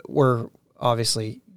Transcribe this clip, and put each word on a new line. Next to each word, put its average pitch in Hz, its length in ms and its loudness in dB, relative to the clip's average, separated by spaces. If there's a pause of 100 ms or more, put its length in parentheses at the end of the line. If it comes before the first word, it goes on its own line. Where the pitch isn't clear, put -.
we're 127 400 2 (320)
obviously 113 600 -2 (140)